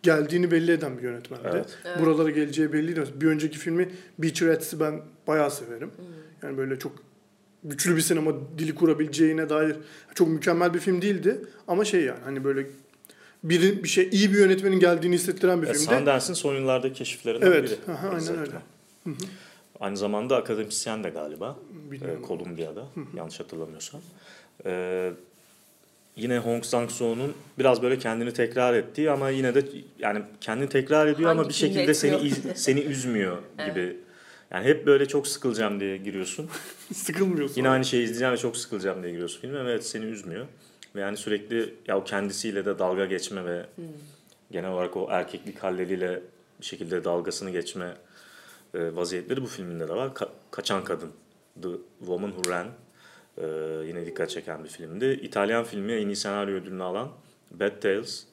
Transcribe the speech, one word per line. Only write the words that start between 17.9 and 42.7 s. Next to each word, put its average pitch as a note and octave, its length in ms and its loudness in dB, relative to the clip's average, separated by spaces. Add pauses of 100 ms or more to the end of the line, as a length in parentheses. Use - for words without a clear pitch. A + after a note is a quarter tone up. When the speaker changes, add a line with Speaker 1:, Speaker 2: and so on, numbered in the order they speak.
Speaker 1:
Aha, D3+ 120 -6
aynen F#3+ 100 -2
Speaker 2:
Eliza E3 160 -4
Speaker 1:
öyle. E3 100 -4
Speaker 2:
Hittman. C3+ 200 -8 (420)
Speaker 1:
Hı E3 60 -6
hı. C#3 40 -6 (680)
Speaker 2:
Aynı G2+ 160 -4
zamanda G#2 400 0
akademisyen A2 680 -4
de E2+ 60 -4
galiba. D#2 460 -10 (340)
Speaker 1:
Bilmiyorum. F2+ 340 -8
Speaker 2:
Ee, - 40 -16
Columbia'da, E2 520 -8
Speaker 1:
Hı C#3 200 -12
hı. C3 160 -12
Speaker 2:
yanlış E2 240 -12
hatırlamıyorsam. D#2+ 600 -12 (680)
Ee, F2+ 460 -2 (1040)
yine A#2+ 220 0
Hong A#2 260 -2
Sang-soo'nun A#2+ 680 0 (260)
biraz B2+ 240 6
böyle B2+ 160 2
kendini A#2 340 -2
tekrar B2 420 2
ettiği D3 360 2
ama C#3 200 2
yine C3 240 0
de C#3 100 6 (340)
yani G#2 240 -2 (180)
kendini B2+ 280 -2
tekrar D3+ 380 6
ediyor D#3 240 4
ama E3 100 4
Speaker 3:
Hangi D3 80 0
Speaker 2:
bir - 60 -4
Speaker 3:
filmi - 200 2
Speaker 2:
şekilde D3+ 200 4
seni C#3+ 200 4
Speaker 3:
etmiyor? C#3 220 2
Speaker 2:
iz-, C3 260 -6
seni C3+ 180 2
üzmüyor B2 580 -2 (100)
Speaker 3:
<laughs> - 100 -18
Evet. G#2 160 -4
Speaker 2:
gibi. F2+ 220 -2 (540)
Yani F#2 140 -4
hep D3+ 220 4
böyle C#3 220 6
çok C#3 200 0
sıkılacağım G#2+ 520 -2
diye G2 160 -2
giriyorsun. F#2+ 520 -8 (220)
Speaker 1:
<laughs> - 220 -16
Sıkılmıyorsun. E3 640 0
Speaker 2:
Yine B2+ 120 4
aynı C3 160 6
şeyi B2 200 2
izleyeceğim A#2+ 300 0
ve - 40 0
çok A#2 180 -2
sıkılacağım F#2 460 -4
diye F2 100 -6
giriyorsun E2+ 280 -8
filme. C3+ 180 -8
Evet, B2 280 -2
seni A2 180 -6
üzmüyor. G#2+ 420 -8 (500)
Ve G2+ 40 -6
yani G2+ 160 -4
sürekli A2 580 -2 (140)
ya G2 100 2
o F#2+ 60 -2
kendisiyle G2 600 -4
de F#2+ 140 -2